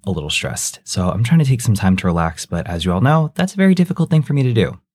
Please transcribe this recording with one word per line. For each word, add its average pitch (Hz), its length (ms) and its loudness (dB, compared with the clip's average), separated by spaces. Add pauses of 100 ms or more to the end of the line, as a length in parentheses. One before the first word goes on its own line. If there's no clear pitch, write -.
a - 20 -2
little 78 220 -6
stressed. - 540 -6
So 90 260 -2
I'm 110 120 -2
trying 160 180 4
to 147 40 2
take 131 160 0
some 107 140 2
time 95 220 2
to 92 100 -4
relax, 82 400 -2
but 85 180 -6
as 85 180 -6
you 90 100 0
all 92 80 -2
know, 151 340 2
that's 185 180 -2
a 196 40 -10
very 190 180 4
difficult 175 340 0
thing 156 140 2
for - 100 -4
me 143 80 2
to 127 120 2
do. 98 280 0 (140)